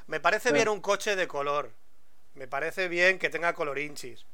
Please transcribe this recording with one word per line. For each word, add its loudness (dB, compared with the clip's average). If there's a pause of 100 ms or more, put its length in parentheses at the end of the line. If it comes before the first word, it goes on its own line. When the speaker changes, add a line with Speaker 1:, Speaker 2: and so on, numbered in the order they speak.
Speaker 1:
Me -4
parece 4
Speaker 2:
Sí. 4
Speaker 1:
bien 6
un 0
coche 0
de 2
color. -2 (640)
Me -10
parece -2
bien 6
que 0
tenga 0
color -4
inchis. -6